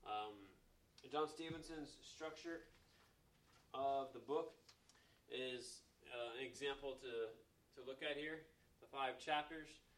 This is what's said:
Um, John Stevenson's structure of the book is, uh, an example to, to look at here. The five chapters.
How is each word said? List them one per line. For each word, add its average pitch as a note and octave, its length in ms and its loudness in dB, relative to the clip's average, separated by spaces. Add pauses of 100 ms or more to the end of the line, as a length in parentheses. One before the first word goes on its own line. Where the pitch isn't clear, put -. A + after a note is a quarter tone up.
Um, G#2+ 280 0 (760)
John D3+ 200 4
Stevenson's D#3+ 720 -4
structure E3 640 -4 (1080)
of C3+ 400 6
the A#2 80 -6
book D#3+ 320 4 (760)
is, B2 560 -2 (240)
uh, A#2+ 320 -2
an C3+ 40 0
example C#3 560 0
to, A2 280 0 (480)
to B2+ 80 -8
look C3+ 160 -4
at D3 160 2
here. D#3 280 -2 (360)
The - 80 -16
five C3 280 2
chapters. D3+ 520 2 (280)